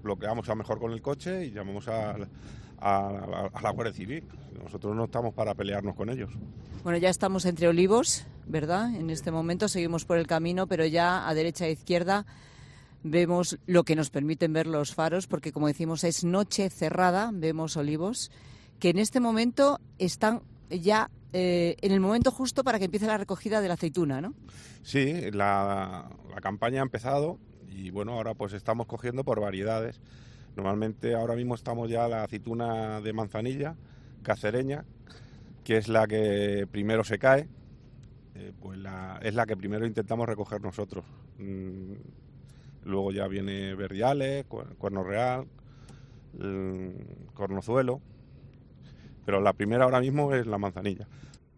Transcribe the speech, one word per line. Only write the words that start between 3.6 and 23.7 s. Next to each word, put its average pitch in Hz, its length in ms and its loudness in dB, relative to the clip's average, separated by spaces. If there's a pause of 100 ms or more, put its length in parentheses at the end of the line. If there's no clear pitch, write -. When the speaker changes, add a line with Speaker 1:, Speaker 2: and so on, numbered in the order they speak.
Speaker 1:
la 107 80 0
Guardia 107 240 -2
Civil. 127 300 -8 (380)
Nosotros 101 320 -6
no 113 100 0
estamos 117 300 -2
para 107 200 -2
pelearnos 101 400 -4
con 107 160 -4
ellos. 123 200 -6 (520)
Speaker 2:
Bueno, 170 160 0
ya 180 120 4
estamos 190 360 0
entre 170 220 4
olivos, 185 580 4 (200)
¿verdad? 175 480 0
En 160 160 -2
este 160 200 -4
momento 170 380 0
seguimos 170 360 -2
por 170 140 4
el 165 80 2
camino, 175 400 0
pero 165 180 2
ya 170 440 4
a 160 60 2
derecha 165 320 0
e 160 60 2
izquierda 175 540 0 (760)
vemos 175 640 2
lo 175 180 6
que 160 120 4
nos 151 140 2
permiten 156 420 0
ver 160 140 2
los 151 280 0
faros, 165 320 0
porque 156 260 -4
como 151 160 2
decimos 160 360 0
es 170 200 0
noche 196 460 2
cerrada, 180 640 2
vemos 160 440 -2
olivos 156 540 -2 (500)
que 175 100 6
en 170 80 4
este 220 220 2
momento 240 580 4 (200)
están 214 440 2 (280)
ya, 190 400 2 (220)
eh, 175 480 4
en 196 120 4
el 196 80 6
momento 226 300 4
justo 262 340 0
para 233 140 2
que 190 80 0
empiece 202 200 0
la 214 120 2
recogida 202 420 -2
de 190 80 2
la 175 60 2